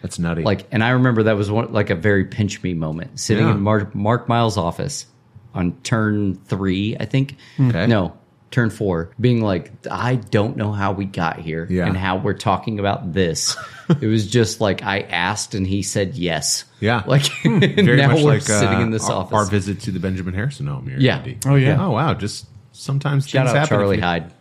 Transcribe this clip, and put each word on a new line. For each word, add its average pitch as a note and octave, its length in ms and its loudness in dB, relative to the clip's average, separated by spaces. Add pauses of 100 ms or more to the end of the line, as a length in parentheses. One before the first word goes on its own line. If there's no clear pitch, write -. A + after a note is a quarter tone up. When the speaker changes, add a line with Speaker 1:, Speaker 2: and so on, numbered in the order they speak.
Speaker 1:
That's - 180 -10
nutty. E2+ 240 -2
Speaker 2:
Like, F#2+ 260 0
and A2 140 2
I A#2 60 4
remember B2+ 340 4
that A2 140 4
was G2+ 120 0
one, A2+ 220 0
like, G#2+ 180 0
a G#2 60 2
very F#2+ 300 2
pinch G2+ 360 -2
me F#2 120 -4
moment, D#2+ 460 -6
sitting A2 260 2
Speaker 1:
Yeah. A2 80 4
Speaker 2:
in G2+ 80 0
Mar-, G2+ 320 2
Mark G#2+ 340 0
Miles' A#2 300 2
office F2 480 -4 (500)
on F2+ 280 -2
turn G#2 520 0 (100)
three, G2 540 -2
I G#2+ 60 -4
think. C3+ 320 -2 (200)
Speaker 1:
Okay. A2+ 300 2
Speaker 2:
No, G2 240 2 (400)
turn A#2 180 0
four, F2 420 -2 (100)
being A#2+ 200 2
like, G2 300 -2 (180)
"I B2+ 260 -2
don't G#2+ 420 0
know G#2 160 -2
how G2 180 -2
we G2 140 -4
got F2+ 340 -4
here E2 300 -6
Speaker 1:
Yeah. F2+ 180 0
Speaker 2:
and F#2+ 80 0
how F#2 220 -2
we're G2 160 -2
talking G#2 460 -2
about G2 340 -4
this." E2+ 480 0
Speaker 1:
<laughs> - 40 -12 (360)
Speaker 2:
It A2+ 60 0
was G#2+ 200 2
just A2+ 340 2
like, F#2+ 220 0
I G2 180 -2
asked F2+ 540 -4
and F#2+ 120 -2
he G2 160 -2
said G2+ 320 -2
yes. E2 480 -2 (160)
Speaker 1:
Yeah. A2 260 0
Speaker 2:
Like, C#3 180 2 (120)
<laughs> - 80 -14
Speaker 1:
Very F#3 540 4
Speaker 2:
now - 160 6
Speaker 1:
much D3 100 4
Speaker 2:
we're - 80 6
Speaker 1:
like, G#2 100 2
Speaker 2:
sitting G2 360 2
Speaker 1:
uh, - 40 2
Speaker 2:
in A2+ 100 0
this G#2+ 180 -2
Speaker 1:
our, - 80 -2
Speaker 2:
office. F#2+ 160 -4
Speaker 1:
our G#2+ 120 4
visit G2 360 -2
to G2+ 100 -4
the F#2 80 -4
Benjamin F#2 340 -4
Harrison C3 340 -6
home B2+ 200 -8
here, C3 120 -8
Speaker 2:
Yeah. B2+ 180 4
Speaker 1:
Andy. - 280 -10
Speaker 3:
Oh, C#3 100 4
yeah. C3 300 4
Speaker 1:
Oh, F3 60 0
wow. B2 220 0
Just - 340 -8 (240)
sometimes C#3 560 -2
Speaker 2:
Shout C3 180 0
Speaker 1:
things A#2+ 100 2
Speaker 2:
out C#3 40 4
Speaker 1:
happen D3+ 180 0
Speaker 2:
Charlie G2 200 2
Speaker 1:
if - 40 0
you, F2+ 60 0
Speaker 2:
Hyde. E2+ 340 -2